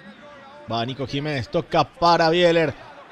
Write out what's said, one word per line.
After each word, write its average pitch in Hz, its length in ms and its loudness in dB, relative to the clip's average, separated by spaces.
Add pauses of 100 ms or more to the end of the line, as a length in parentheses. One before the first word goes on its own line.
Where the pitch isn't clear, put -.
(720)
Va 117 140 -4
Nico 131 220 -8
Jiménez. 143 420 -6
Toca 170 340 0
para 165 460 2
Bieler. 170 460 2 (360)